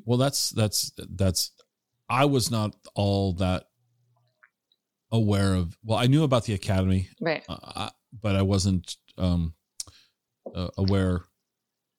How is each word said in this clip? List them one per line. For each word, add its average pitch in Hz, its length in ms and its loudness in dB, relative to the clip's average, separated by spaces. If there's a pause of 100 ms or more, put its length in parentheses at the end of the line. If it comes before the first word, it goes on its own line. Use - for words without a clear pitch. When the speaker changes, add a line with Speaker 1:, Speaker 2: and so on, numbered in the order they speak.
Speaker 1:
Well, 120 120 0
that's, 135 340 0
that's, - 460 -2
that's, 90 540 -2 (580)
I 127 160 2
was 135 260 2
not 107 240 -2 (200)
all 98 380 2
that 90 340 -2 (1400)
aware 101 420 2
of, 87 300 -2
well, 110 160 -2
I 123 80 2
knew 147 160 4
about 127 220 2
the 110 80 -2
Academy, 95 560 0 (120)
Speaker 2:
Right. 160 260 -4
Speaker 1:
uh, - 140 -10
I, - 280 -10 (300)
but 101 160 0
I 98 60 2
wasn't, 95 560 0 (200)
um, 87 360 0 (1000)
uh, 90 240 -6
aware 95 440 2 (760)